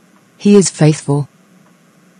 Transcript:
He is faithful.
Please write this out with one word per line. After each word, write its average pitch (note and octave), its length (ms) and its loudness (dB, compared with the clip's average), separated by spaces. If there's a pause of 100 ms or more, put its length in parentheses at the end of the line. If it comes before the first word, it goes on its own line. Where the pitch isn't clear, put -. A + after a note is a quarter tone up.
(380)
He G3+ 180 0
is G3 140 4
faithful. D3 580 -4 (920)